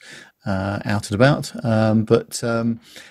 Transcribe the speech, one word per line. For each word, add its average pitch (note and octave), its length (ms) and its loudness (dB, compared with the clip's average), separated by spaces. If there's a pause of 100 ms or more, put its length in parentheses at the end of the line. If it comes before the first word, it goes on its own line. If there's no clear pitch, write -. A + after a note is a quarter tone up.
(460)
Uh, G2 400 -4
out G#2 260 -4
and G#2 40 -2
about. C#3+ 360 2 (140)
Um, A2 400 2
but, - 400 0
um, A#2 340 -2 (320)